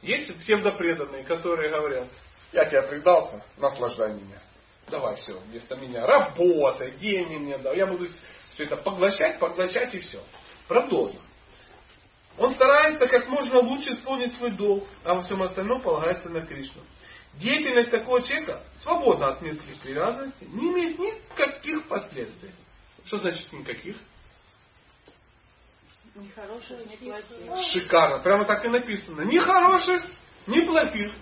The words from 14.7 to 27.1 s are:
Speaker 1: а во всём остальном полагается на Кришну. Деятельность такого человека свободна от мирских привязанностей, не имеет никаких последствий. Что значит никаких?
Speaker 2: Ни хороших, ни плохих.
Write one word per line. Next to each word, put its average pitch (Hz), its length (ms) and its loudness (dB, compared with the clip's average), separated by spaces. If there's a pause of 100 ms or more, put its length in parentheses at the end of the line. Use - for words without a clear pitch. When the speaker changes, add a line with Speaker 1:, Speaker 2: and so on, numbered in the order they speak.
Speaker 1:
а 175 100 2
во 180 80 -2
всём 190 200 -4
остальном 196 380 -2
полагается 170 480 -2
на 165 160 -6
Кришну. 139 380 -14 (520)
Деятельность 240 560 2
такого 240 320 2
человека 302 400 -6 (200)
свободна 247 460 2
от 135 120 -4
мирских 151 400 -10
привязанностей, 196 680 -6
не 269 220 -4
имеет 339 300 -2
никаких 311 920 -4
последствий. - 640 -10 (540)
Что 208 120 -6
значит 175 360 -6
никаких? 165 420 -12 (2250)
Speaker 2:
Ни 202 140 -20
хороших, 226 580 -16
ни 427 100 -18
плохих. 349 760 -8